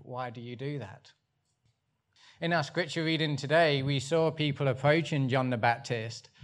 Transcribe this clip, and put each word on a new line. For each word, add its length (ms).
why 280
do 100
you 160
do 220
that?" 340
In 140
our 80
scripture 420
reading 320
today, 460
we 180
saw 300
people 380
approaching 600
John 220
the 80
Baptist, 720